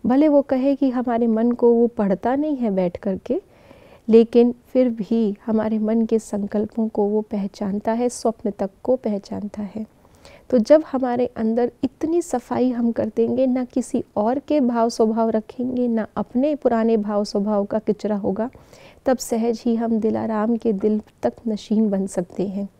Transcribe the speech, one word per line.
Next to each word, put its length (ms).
भले 220
वो 140
कहे 340
कि 140
हमारे 360
मन 260
को 200
वो 140
पढ़ता 500
नहीं 200
है 140
बैठ 260
करके, 460
लेकिन 460
फिर 240
भी 460
हमारे 320
मन 280
के 120
संकल्पों 680
को 160
वो 160
पहचानता 720
है, 160
स्वप्न 420
तक 200
को 140
पहचानता 680
है। 240
तो 80
जब 340
हमारे 340
अंदर 460
इतनी 380
सफाई 480
हम 220
कर 240
देंगे, 300
ना 180
किसी 400
और 220
के 220
भाव 280
स्वभाव 420
रखेंगे, 580
ना 180
अपने 380
पुराने 420
भाव 280
स्वभाव 400
का 140
किचरा 380
होगा, 340
तब 120
सहज 480
ही 100
हम 240
दिलाराम 560
के 160
दिल 280
तक 100
नशीन 420
बन 160
सकते 420
हैं। 200